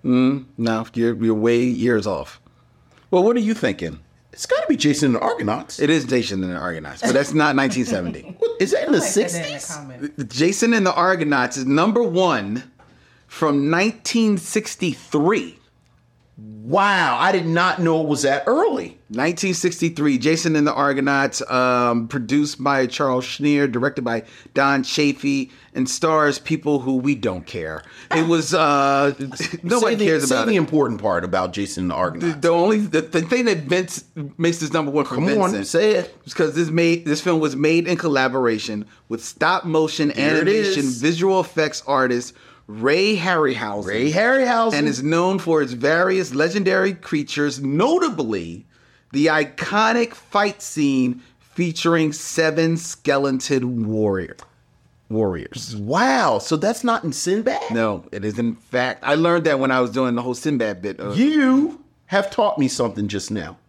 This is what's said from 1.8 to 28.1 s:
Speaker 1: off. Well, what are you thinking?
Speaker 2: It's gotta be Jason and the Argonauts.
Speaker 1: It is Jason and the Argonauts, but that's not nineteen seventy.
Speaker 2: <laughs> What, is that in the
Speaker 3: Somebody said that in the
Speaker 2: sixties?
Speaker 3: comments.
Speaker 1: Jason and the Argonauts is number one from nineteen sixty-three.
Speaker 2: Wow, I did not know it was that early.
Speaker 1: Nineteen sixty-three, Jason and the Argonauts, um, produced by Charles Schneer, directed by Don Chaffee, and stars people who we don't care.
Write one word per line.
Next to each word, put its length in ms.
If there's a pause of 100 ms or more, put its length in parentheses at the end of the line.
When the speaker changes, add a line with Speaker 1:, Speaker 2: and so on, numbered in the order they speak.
Speaker 1:
off. 320 (720)
Well, 120
what 140
are 40
you 140
thinking? 460 (320)
Speaker 2:
It's 140
gotta 220
be 80
Jason 300
and 80
the 60
Argonauts. 600
Speaker 1:
It 100
is 140
Jason 400
and 80
the 60
Argonauts, 440
but 100
that's 200
not 240
nineteen 300
seventy. 500
Speaker 2:
<laughs> 20
What, 220
is 120
that 140
in 60
the 80
Speaker 3:
Somebody 320
said 100
that 60
in 60
the 60
Speaker 2:
sixties? 160 (420)
Speaker 3:
comments. 180
Speaker 1:
Jason 380
and 120
the 80
Argonauts 600
is 100
number 360
one 680 (560)
from 440
nineteen 680
sixty-three. 1160 (1040)
Speaker 2:
Wow, 580
I 120
did 120
not 380
know 180
it 80
was 140
that 240
early. 520 (120)
Speaker 1:
Nineteen 420
sixty-three, 640
Jason 400
and 100
the 60
Argonauts, 760
um, 580
produced 540
by 240
Charles 400
Schneer, 440
directed 340
by 180 (320)
Don 280
Chaffee, 680 (240)
and 160
stars 480
people 400
who 180
we 180
don't 320
care. 360 (300)